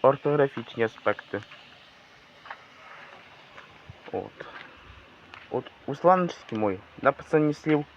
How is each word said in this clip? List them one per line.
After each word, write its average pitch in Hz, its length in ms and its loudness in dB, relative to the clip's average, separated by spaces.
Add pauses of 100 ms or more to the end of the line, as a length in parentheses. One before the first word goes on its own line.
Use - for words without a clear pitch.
ортографічні 139 800 2
аспекти. - 580 -4 (2750)
От. - 340 -10 (1040)
От - 200 -6 (140)
у 143 100 -6
сланцькій 175 600 2
мові 104 240 0 (220)
написання 151 520 2
слів 151 320 0 (120)